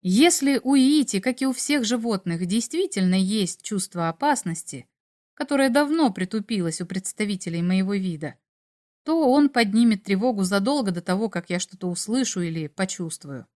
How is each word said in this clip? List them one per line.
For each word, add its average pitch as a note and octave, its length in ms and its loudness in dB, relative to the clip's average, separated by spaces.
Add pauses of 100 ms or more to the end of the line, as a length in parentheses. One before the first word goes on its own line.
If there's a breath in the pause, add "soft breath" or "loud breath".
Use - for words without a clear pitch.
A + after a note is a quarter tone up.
Если C4+ 600 4
у C#4 140 2
Иити, C4 440 4
как B3+ 220 -4
и C4 40 0
у C4 60 0
всех C#4+ 320 -2
животных, G3+ 640 -2
действительно G#3 680 0
есть F#3+ 480 0
чувство F3 460 -4
опасности, E3+ 800 -4 (460)
которое C4+ 340 0
давно C#4+ 440 2
притупилось F#3 680 -4
у F3 60 -6
представителей F#3 760 -6
моего F#3+ 320 0
вида, E3 420 -6 (680)
то D#4+ 260 2
он C#4+ 180 6
поднимет A3 560 2
тревогу G3+ 380 0
задолго G3+ 480 0
до E3+ 100 -4
того, G3 300 -2
как - 180 -6
я F3 120 -2
что-то - 260 -10
услышу G#3 540 -2
или E3 260 -4
почувствую. D#3 880 -8